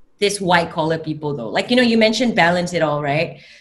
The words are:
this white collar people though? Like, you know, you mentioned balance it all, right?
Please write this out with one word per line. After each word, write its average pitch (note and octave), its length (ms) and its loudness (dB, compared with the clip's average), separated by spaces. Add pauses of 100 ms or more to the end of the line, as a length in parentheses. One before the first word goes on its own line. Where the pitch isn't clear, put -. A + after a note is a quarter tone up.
(200)
this G3+ 200 0
white E3+ 300 2
collar D#3+ 300 -2
people D3+ 360 -6
though? A2+ 140 -8
Like, E3+ 220 -2
you A#3+ 40 2
know, B3+ 80 6
you A3+ 140 2
mentioned A3 380 2
balance F3 380 2
it D#3+ 100 -2
all, D3 180 0
right? D3+ 380 -2 (220)